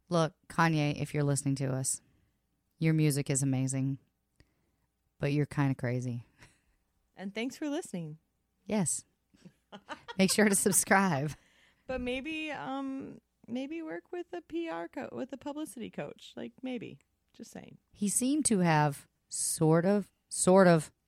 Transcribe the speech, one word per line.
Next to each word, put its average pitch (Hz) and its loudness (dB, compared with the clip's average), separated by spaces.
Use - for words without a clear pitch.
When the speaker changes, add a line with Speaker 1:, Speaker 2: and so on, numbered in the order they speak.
Speaker 1:
look, 165 0
Kanye, 156 2
if 151 -6
you're 147 0
listening 139 0
to 135 -2
us, 131 -4
your 160 4
music 151 2
is 139 0
amazing, 135 -2
but 143 -2
you're 147 2
kinda 139 0
crazy. 120 -4
Speaker 2:
And 196 -10
thanks 240 -6
for 302 -6
listening. 175 -8
Speaker 1:
Yes. 202 -2
Make 190 4
sure 214 4
to 196 2
subscribe. 185 2
Speaker 2:
But 262 -6
maybe, 294 -6
um, 269 -10
maybe 277 -8
work 320 -10
with 349 -8
a 349 -8
P 330 -8
R 339 -6
co-, 277 -10
with 247 -10
a 277 -10
publicity 285 -10
coach. - -12
Like, 240 -10
maybe. 254 -10
Just - -18
saying. - -18
Speaker 1:
He 202 -4
seemed 262 0
to 202 2
have 151 4
sort 160 2
of, 202 2
sort 185 8
of 165 6